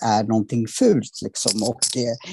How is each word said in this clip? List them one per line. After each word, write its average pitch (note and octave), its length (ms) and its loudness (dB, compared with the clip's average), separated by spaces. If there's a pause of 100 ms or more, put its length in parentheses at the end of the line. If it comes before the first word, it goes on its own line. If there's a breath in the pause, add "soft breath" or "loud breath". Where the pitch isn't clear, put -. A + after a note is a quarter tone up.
är A2 220 2
någonting A2+ 420 0
fult, - 560 2
liksom, G#2+ 400 -4
och, - 340 -2
eh, A#2+ 200 -2 (160 loud breath)